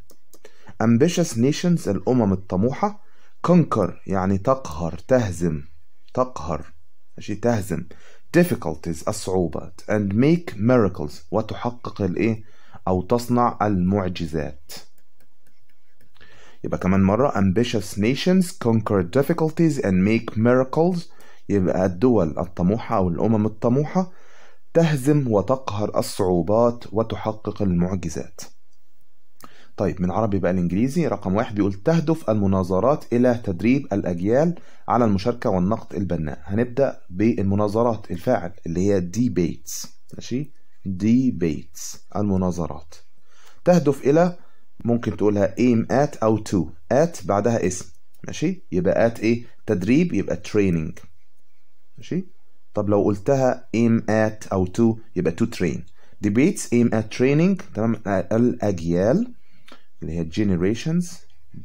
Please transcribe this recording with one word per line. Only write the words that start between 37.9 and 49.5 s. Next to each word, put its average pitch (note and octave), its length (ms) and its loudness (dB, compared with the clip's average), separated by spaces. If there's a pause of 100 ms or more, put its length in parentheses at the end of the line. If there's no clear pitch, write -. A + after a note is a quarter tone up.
الفاعل F#2 420 -2 (140)
اللي E2+ 140 -2
هي G2 200 4
debates، F2+ 840 -2 (280)
ماشي؟ B2+ 380 -6 (360)
debates، G2 1080 0 (180)
المناظرات. F2+ 800 0 (680)
تهدف D3 400 4
إلى، E3+ 320 4 (480)
ممكن A#2 320 0
تقولها G2+ 380 2
aim A#2 320 4
at C#3 360 2
أو A2 220 4
to. F2+ 200 2 (300)
at D3+ 320 2
بعدها A2 400 2
اسم، F#2 200 -4 (400)
ماشي؟ E3+ 360 -4 (100)
يبقى F#2 380 4
at A#2 100 -8
إيه؟ A#2+ 240 2 (220)